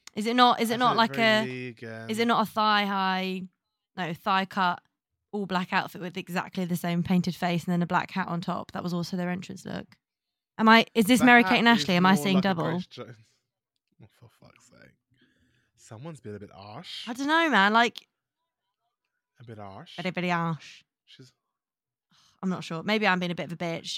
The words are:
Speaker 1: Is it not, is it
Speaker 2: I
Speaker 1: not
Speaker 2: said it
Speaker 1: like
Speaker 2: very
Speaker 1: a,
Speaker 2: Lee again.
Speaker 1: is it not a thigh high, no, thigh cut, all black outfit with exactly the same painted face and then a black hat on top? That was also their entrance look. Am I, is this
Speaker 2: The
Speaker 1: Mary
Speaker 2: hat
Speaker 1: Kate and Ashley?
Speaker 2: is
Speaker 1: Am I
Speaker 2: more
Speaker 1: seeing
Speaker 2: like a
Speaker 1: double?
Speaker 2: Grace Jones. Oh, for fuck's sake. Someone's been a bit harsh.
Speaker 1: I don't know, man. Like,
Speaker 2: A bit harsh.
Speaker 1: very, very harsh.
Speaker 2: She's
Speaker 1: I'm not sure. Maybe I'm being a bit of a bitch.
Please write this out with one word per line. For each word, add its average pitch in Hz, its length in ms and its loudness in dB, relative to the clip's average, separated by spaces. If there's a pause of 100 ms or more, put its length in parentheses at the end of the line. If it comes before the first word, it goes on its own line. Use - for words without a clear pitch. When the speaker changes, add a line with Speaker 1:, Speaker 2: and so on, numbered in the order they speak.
(160)
Speaker 1:
Is 208 120 -4
it 233 80 0
not, 247 260 6
is 226 80 0
it 233 60 -2
Speaker 2:
I - 20 -2
Speaker 1:
not 240 120 2
Speaker 2:
said - 40 2
it - 40 0
Speaker 1:
like 226 180 2
Speaker 2:
very 226 120 2
Speaker 1:
a, 220 160 4
Speaker 2:
Lee 127 260 -6
again. 113 400 -12
Speaker 1:
is 220 100 -4
it 233 80 2
not 220 200 2
a - 40 -16
thigh 214 340 2
high, 190 600 -2 (480)
no, 170 180 -6
thigh 190 320 0
cut, 180 360 -2 (500)
all 202 160 -4
black 180 260 -4
outfit - 280 -4
with 175 160 -10
exactly 180 480 -6
the 175 100 -2
same 170 280 -2
painted 180 320 2
face 175 300 -2
and 180 80 -2
then 175 80 0
a 165 60 -2
black - 240 -2
hat 185 160 -6
on 170 140 -6
top? - 320 -8
That - 100 -8
was 175 100 -6
also 175 240 -6
their 180 120 -4
entrance 180 360 -10
look. - 300 -12 (640)
Am 220 100 4
I, 226 240 8
is 220 120 4
this 240 140 4
Speaker 2:
The 247 60 6
Speaker 1:
Mary 240 180 10
Speaker 2:
hat 190 60 0
Speaker 1:
Kate 226 100 4
and 226 80 2
Ashley? 196 280 4
Speaker 2:
is - 20 4
Speaker 1:
Am 180 80 6
I 190 100 8
Speaker 2:
more 143 80 2
Speaker 1:
seeing 190 120 2
Speaker 2:
like 185 100 4
a - 20 0
Speaker 1:
double? 170 260 0
Speaker 2:
Grace 180 140 -6
Jones. 117 300 -16 (880)
Oh, 104 40 -20 (120)
for 117 100 -20
fuck's - 360 -20
sake. - 260 -20 (840)
Someone's 139 440 -18
been 104 160 -14
a 98 40 -14
bit 101 120 -18
harsh. 107 560 -16
Speaker 1:
I 240 60 -8
don't 269 140 -6
know, 320 220 0
man. 208 240 4
Like, 233 340 0 (1300)
Speaker 2:
A 127 40 -20
bit 113 160 -18
harsh. 101 380 -16
Speaker 1:
very, 180 140 -6
very 180 180 -4
harsh. 165 540 -4 (220)
Speaker 2:
She's - 260 -20 (1120)
Speaker 1:
I'm 185 60 -2
not 156 140 -4
sure. 165 200 -8
Maybe 208 240 -2
I'm 180 120 2
being 175 120 -4
a 170 40 -6
bit 165 100 -8
of 170 80 -12
a 165 40 -10
bitch. 170 400 -8